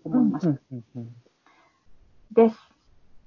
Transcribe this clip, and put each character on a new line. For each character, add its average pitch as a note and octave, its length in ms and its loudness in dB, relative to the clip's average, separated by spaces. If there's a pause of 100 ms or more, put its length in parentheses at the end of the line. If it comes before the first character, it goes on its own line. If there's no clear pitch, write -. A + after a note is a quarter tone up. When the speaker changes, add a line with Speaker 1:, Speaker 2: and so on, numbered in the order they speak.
Speaker 1:
思 E3 160 0
い B3 100 4
ま - 100 -4
し - 20 -14
た。 F3 80 0
Speaker 2:
う - 20 2
ん、 C3+ 80 -6 (120)
う - 20 -12
ん、 A#2+ 100 -12 (120)
う - 20 -14
ん、 A#2+ 40 -10
う - 20 -12
ん。 A#2+ 80 -18 (1200)
Speaker 1:
で A3+ 180 6
す。 A3 60 -12 (720)